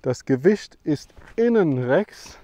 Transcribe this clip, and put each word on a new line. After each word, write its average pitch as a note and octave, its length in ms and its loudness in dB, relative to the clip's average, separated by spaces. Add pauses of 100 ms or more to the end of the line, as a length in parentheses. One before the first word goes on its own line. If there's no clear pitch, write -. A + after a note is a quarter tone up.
Das B2+ 220 -6
Gewicht C#3+ 600 0
ist - 280 -4 (220)
innen A3 440 2
rechts. C3+ 640 -4